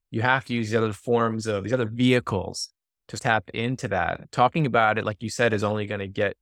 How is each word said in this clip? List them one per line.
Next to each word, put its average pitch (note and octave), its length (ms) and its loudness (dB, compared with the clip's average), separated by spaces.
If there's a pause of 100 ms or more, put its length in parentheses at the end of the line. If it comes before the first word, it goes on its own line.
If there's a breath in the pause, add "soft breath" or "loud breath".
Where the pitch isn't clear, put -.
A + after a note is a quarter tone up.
(120)
you A2 100 -4
have B2+ 240 2
to B2 80 -8
use A2+ 180 -2
the A2+ 60 2
other A2 160 0
forms A2+ 540 0
of, G2+ 160 0
these G#2+ 100 -4
other A#2+ 160 0
vehicles A#2 800 0 (400)
to G#2+ 80 -10
tap A2 320 0
into A#2+ 400 -4
that. F2 420 -2
Talking C3 340 2
about A2 320 4
it, G#2 60 -2
like G#2 180 -6
you A2+ 80 -6
said, A#2 240 2
is G2+ 100 0
only G#2 220 0
gonna G2+ 220 -6
get G2 340 -2